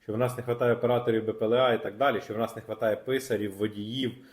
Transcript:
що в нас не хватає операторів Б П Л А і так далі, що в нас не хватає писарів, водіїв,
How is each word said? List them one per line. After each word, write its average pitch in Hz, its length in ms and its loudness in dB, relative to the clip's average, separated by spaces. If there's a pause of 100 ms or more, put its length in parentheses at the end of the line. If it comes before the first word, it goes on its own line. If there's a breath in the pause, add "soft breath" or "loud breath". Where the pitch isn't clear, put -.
що 107 100 -8
в 110 60 -2
нас 123 180 0
не 120 60 -8
хватає 120 320 2
операторів 117 500 2
Б 110 80 -2
П 113 120 -2
Л 110 100 4
А 127 180 4
і 110 100 0
так 101 140 -6
далі, 123 240 2
що - 140 -10
в 107 40 -4
нас 113 180 -2
не 113 60 -12
хватає 107 340 0
писарів, 107 600 -2
водіїв, 107 560 -2 (200 loud breath)